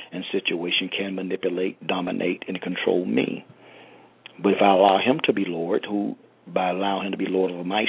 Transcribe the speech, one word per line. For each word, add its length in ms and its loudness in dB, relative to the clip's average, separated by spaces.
and 140 -8
situation 640 -2
can 260 -6
manipulate, 720 -4
dominate, 600 -2
and 140 -6
control 440 0
me. 380 -2
But 140 4
if 80 2
I 60 6
allow 320 8
him 220 2
to 120 2
be 120 -2
Lord, 400 -2
who, 300 -2
by 240 0
allowing 380 -2
him 60 -6
to 40 -4
be 80 -2
Lord 260 2
over 120 -8
my 260 0